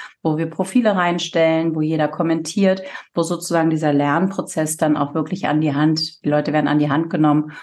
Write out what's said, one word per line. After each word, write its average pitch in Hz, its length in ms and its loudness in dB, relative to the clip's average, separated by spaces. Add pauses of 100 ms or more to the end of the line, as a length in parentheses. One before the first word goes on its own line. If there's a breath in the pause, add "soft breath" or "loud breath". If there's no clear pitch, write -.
(220 loud breath)
wo 156 140 0
wir 165 100 -2
Profile 196 500 0
reinstellen, 165 800 0
wo 160 60 -2
jeder 156 280 0
kommentiert, 170 760 0 (320 loud breath)
wo 170 80 0
sozusagen 165 480 0
dieser 156 220 0
Lernprozess 156 840 0
dann 151 200 2
auch 143 180 -4
wirklich 160 320 -4
an 151 140 0
die 151 140 0
Hand, 156 500 0
die 151 60 0
Leute 147 220 0
werden 147 160 2
an 147 100 2
die 147 120 2
Hand 165 200 0
genommen 151 420 2 (100)